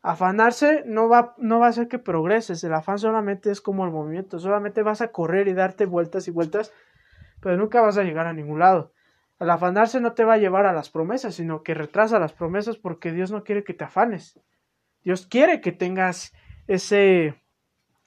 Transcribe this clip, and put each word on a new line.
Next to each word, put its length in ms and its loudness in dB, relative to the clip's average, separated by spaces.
Afanarse 840 2
no 220 0
va, 300 6
no 220 0
va 60 6
a 40 6
hacer 160 -2
que 120 -8
progreses. 680 -2
El 100 -2
afán 240 -4
solamente 520 -2
es 100 -6
como 240 -4
el 80 -4
movimiento. 460 -8
Solamente 440 -2
vas 200 -2
a 100 -6
correr 360 0
y 40 0
darte 340 0
vueltas 400 -4
y 40 -8
vueltas, 420 -4
pero 160 -2
nunca 240 2
vas 180 4
a 40 2
llegar 240 -2
a 60 -6
ningún 260 -8
lado. 340 4
El 120 -2
afanarse 500 2
no 140 -2
te 100 2
va 100 6
a 40 4
llevar 280 2
a 60 2
las 180 -6
promesas, 460 -6
sino 260 -6
que 120 -6
retrasa 440 0
las 140 -2
promesas 440 -6
porque 360 -8
Dios 180 -6
no 140 -10
quiere 200 -4
que 100 -12
te 100 -10
afanes. 560 -4
Dios 240 -4
quiere 340 2
que 120 -4
tengas 600 -4
ese, 760 2